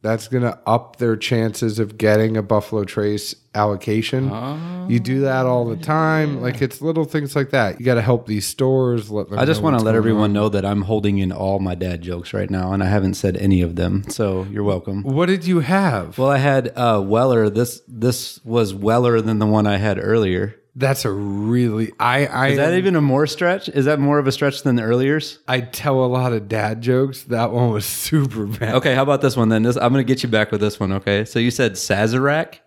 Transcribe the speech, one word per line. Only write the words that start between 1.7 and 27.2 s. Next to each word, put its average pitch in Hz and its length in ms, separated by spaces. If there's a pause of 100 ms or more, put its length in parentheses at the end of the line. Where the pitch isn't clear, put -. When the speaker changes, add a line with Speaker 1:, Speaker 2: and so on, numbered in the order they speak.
Speaker 1:
of 107 220
getting 107 360
a 110 60
Buffalo 104 420
Trace 104 520 (180)
allocation. 107 760
Speaker 2:
Oh, 160 580
Speaker 1:
You 120 100
do 131 220
that 131 240
all 123 200
the 113 100
time. 156 640
Speaker 2:
yeah. 117 40
Speaker 1:
Like, 123 180
it's 131 220
little 160 220
things 143 320
like 139 160
that. 110 280
You 120 60
gotta 123 160
help 113 240
these 104 220
stores, 127 640
let 104 180
them 101 80
Speaker 3:
I 120 80
just 156 140
Speaker 1:
know - 60
Speaker 3:
wanna 151 120
Speaker 1:
what's 113 80
Speaker 3:
let 110 60
Speaker 1:
going 113 80
Speaker 3:
everyone 107 240
Speaker 1:
on. 101 100
Speaker 3:
know 104 160
that 101 160
I'm 101 160
holding 101 380
in 95 120
all 95 280
my 92 160
dad 87 260
jokes 87 320
right 95 160
now, 92 240
and 98 80
I 95 60
haven't 95 260
said 92 240
any 95 240
of 85 140
them, 92 340
so 95 420
you're 101 120
welcome. 101 400
Speaker 1:
What 135 240
did 180 180
you 180 140
have? 143 580
Speaker 3:
Well, 131 120
I 139 100
had, 135 360
uh, 113 300
Weller. 113 460
This, 117 360
this 123 560
was 113 300
Weller 113 480
than 107 160
the 107 80
one 107 220
I 101 100
had 101 240
earlier. 101 540 (180)
Speaker 1:
That's 131 300
a 117 80
really, 107 880
I, 131 280
I 127 220
Speaker 3:
Is 139 80
that 147 140
Speaker 1:
am 180 80
Speaker 3:
even 185 160
a 156 60
more 143 260
stretch? 180 400
Is 139 180
that 147 140
more 143 200
of 135 80
a 135 40
stretch 139 320
than 127 140
the 117 60
earlier's? 135 640
Speaker 1:
I 127 140
tell 131 420
a 123 40
lot 127 240
of 107 160
dad 110 340
jokes. 127 420